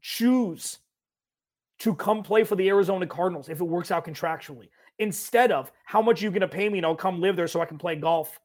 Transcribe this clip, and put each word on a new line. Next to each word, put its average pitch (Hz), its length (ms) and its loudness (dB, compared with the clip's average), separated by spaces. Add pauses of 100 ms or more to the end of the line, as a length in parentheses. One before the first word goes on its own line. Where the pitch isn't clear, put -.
choose 240 760 0 (1000)
to 226 160 0
come 214 300 -2
play 220 180 4
for 214 140 2
the 185 120 2
Arizona 196 380 2
Cardinals 170 420 -4
if 156 120 -8
it 180 40 0
works 170 280 -2
out 170 120 -2
contractually, 160 640 -8 (300)
instead 214 540 2
of, 135 180 -2 (140)
"How 214 180 2
much 214 180 4
are 202 40 -4
you 214 60 0
gonna 185 180 0
pay 202 200 -2
me 202 100 -2
and 165 80 0
I'll 160 100 2
come 180 240 -2
live 190 160 2
there 170 100 0
so 170 140 -2
I 165 60 -2
can 160 120 -14
play 165 160 -4
golf 160 500 -2